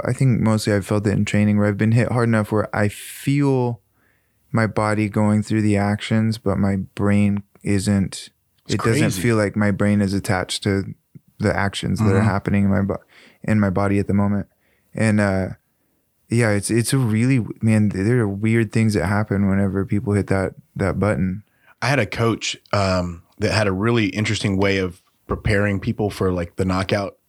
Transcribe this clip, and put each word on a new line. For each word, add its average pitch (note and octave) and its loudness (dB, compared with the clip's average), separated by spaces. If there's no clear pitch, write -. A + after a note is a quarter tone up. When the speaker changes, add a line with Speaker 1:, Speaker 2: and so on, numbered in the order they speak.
Speaker 1:
I A#2+ 0
think C3 2
mostly A2 0
I've G2+ 0
felt G#2+ 0
it G#2 2
in G2+ 0
training G#2 2
where G#2 2
I've G2+ -2
been A2 2
hit A#2+ 2
hard A#2 2
enough G#2+ 0
where G#2+ -2
I G#2 2
feel C3+ -2
my A2+ 2
body G#2+ 0
going G#2 2
through G#2+ -2
the G#2 2
actions, G#2+ 0
but G2 -2
my G2 2
brain G2+ 0
isn't. G2+ -2
Speaker 2:
It's - -2
Speaker 1:
It - 0
doesn't A2+ 2
Speaker 2:
crazy. F#2+ 0
Speaker 1:
feel A#2 2
like G2+ 0
my G#2 2
brain G#2 2
is G2 0
attached F#2+ -2
to G2 -2
the G2+ 0
actions G2 -2
that G#2+ 2
are G2 2
Speaker 2:
Mm-hmm. A2 2
Speaker 1:
happening G2+ 0
in G2 2
my G2 2
bo-, G2 -4
in G#2+ 0
my G2+ 2
body G2 0
at F#2+ -2
the G2 -2
moment. G2+ 0
And, G#2+ 0
uh, F#2+ 0
yeah, A2+ 2
it's, G2+ -2
it's A2+ 0
a C#3 2
really, A#2 0
man, A2 2
th-, F#2 -2
there A#2+ 2
are G#2+ 0
weird A2 0
things A2 2
that E2+ 0
happen G2+ 0
whenever G2 0
people G2+ -2
hit G2 0
that, F#2+ 0
that F2+ -2
button. F#2+ -2
Speaker 2:
I A#2+ -2
had C#3 0
a G#2 0
coach, - -4
um, F#2 -2
that G2+ 0
had G#2 2
a F#2+ 0
really A2 0
interesting G2+ -2
way G2 2
of F#2 -4
preparing G2+ 0
people G#2+ -2
for, F#2 -2
like, F2 -6
the F#2+ -2
knockout F#2+ -2